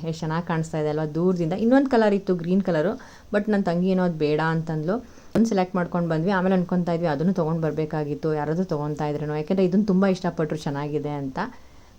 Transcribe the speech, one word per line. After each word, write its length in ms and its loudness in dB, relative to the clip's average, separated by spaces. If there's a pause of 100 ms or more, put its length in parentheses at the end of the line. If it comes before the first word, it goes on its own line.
ಎಷ್ಟ್ 100 -6
ಚೆನ್ನಾಗ್ 280 -2
ಕಾಣಿಸ್ತಾ 320 -2
ಇದೆ 100 0
ಅಲ್ವಾ 160 -2
ದೂರದಿಂದ. 480 0
ಇನ್ನೊಂದ್ 360 4
ಕಲರ್ 240 4
ಇತ್ತು 220 0
ಗ್ರೀನ್ 260 2
ಕಲರು, 320 0 (400)
but 180 0
ನನ್ 120 2
ತಂಗಿ 260 2
ಏನೋ 140 2
ಅದ್ 140 0
ಬೇಡ 240 2 (140)
ಅಂತಂದ್ಲು. 400 -2 (400)
ಒಂದ್ 120 4
ಸೆಲೆಕ್ಟ್ 280 0
ಮಾಡ್ಕೊಂಡ್ 340 0
ಬಂದ್ವಿ. 220 0
ಆಮೇಲೆ 240 2
ಅನ್ಕೊಂತಾ 380 0
ಇದ್ವಿ 140 0
ಅದನ್ನು 260 0
ತಗೊಂಡ್ 280 0
ಬರ್ಬೇಕಾಗಿತ್ತು, 720 -2
ಯಾರಾದ್ರೂ 300 -2
ತಗೊಂತಾ 440 -4
ಇದ್ರೇನೋ, 260 -4
ಯಾಕಂದ್ರೆ 320 0
ಇದನ್ನ 180 4
ತುಂಬಾ 240 4
ಇಷ್ಟಪಟ್ರು 500 0
ಚೆನ್ನಾಗಿದೆ 520 -4
ಅಂತ. 300 -6 (600)